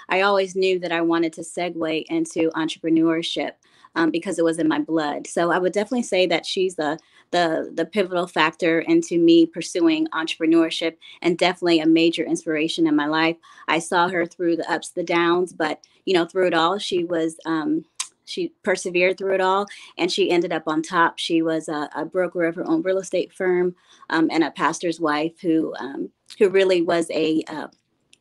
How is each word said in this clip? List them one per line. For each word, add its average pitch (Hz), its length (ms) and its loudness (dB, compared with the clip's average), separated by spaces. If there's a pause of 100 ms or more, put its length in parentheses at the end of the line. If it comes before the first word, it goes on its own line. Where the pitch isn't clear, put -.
I 180 140 0
always 196 340 0
knew 190 240 2
that 175 120 -6
I 165 100 0
wanted 165 320 2
to 180 80 -12
segue 165 680 -4
into 165 400 0
entrepreneurship, 160 1040 -2 (420)
um, 170 160 0
because 165 280 -4
it 165 60 2
was 165 140 0
in 160 80 0
my 151 140 2
blood. 151 480 -4
So 170 240 0
I 170 60 2
would 180 140 0
definitely 214 300 -2
say 185 240 2
that 170 180 0
she's 185 300 -2
the, 151 240 -4 (320)
the, 165 440 0
the 165 120 -2
pivotal 180 400 -2
factor 165 540 2
into 170 400 0
me 165 260 6
pursuing 160 600 0
entrepreneurship 165 880 0 (260)
and 175 160 0
definitely 175 400 2
a 156 80 0
major 165 380 4
inspiration 160 640 -2
in 151 80 2
my 147 100 2
life. 160 300 2 (320)
I 151 100 2
saw 175 300 0
her 175 180 -2
through 170 300 -2
the 165 140 -4
ups, 165 200 -4
the 175 140 -6
downs, 170 480 0
but, - 280 -4 (260)
you 190 80 2
know, 170 100 2
through 185 240 0
it 170 60 0
all, 170 240 2
she 180 260 -2
was, 165 320 -2 (100)
um, 160 380 -2 (420)
she - 260 -6 (100)
persevered 185 560 0
through 196 160 -2
it 190 60 2
all, 190 260 2 (320)
and 175 140 0
she 185 180 0
ended 175 220 0
up 160 160 -4
on 156 140 -2
top. 165 360 2
She 165 240 0
was 160 260 -2
a, 151 280 -4
a 151 80 -4
broker 175 400 -2
of 165 100 -2
her 175 140 -6
own 160 140 0
real 190 160 0
estate 180 340 -4
firm, 180 420 0 (340)
um, 160 220 2
and 156 140 2
a 139 80 -4
pastor's 165 480 -2
wife 156 400 -2
who, 160 400 -2
um, 143 300 -10 (280)
who 208 100 6
really 190 320 2
was 170 300 0
a, 156 380 0
uh, 147 180 -10 (540)